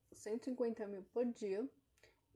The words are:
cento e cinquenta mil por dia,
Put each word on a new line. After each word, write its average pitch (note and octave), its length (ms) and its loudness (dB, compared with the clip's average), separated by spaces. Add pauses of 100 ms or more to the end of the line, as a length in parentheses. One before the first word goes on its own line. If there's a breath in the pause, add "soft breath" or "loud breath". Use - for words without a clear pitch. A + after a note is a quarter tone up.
(120)
cento A3 300 -4
e - 80 -2
cinquenta A#3 380 0
mil G3 160 -6 (100)
por B3 120 4
dia, A3 400 2 (680 soft breath)